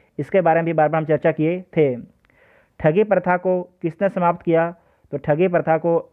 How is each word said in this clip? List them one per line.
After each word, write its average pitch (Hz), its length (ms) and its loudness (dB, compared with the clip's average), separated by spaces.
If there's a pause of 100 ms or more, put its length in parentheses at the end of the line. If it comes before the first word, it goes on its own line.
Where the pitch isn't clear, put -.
(200)
इसके 190 220 -2
बारे 165 180 2
में 165 60 -2
भी 165 80 -2
बार 151 160 2
बार 160 120 0
हम 151 60 -6
चर्चा 156 240 0
किए 160 300 -2 (120)
थे। 143 220 2 (840)
ठगी 165 240 2
प्रथा 180 340 0
को 180 240 -2 (200)
किसने 175 280 -4
समाप्त 175 320 -2
किया? 165 280 0 (440)
तो 143 40 -4
ठगी 156 300 0
प्रथा 160 300 0
को 165 360 -2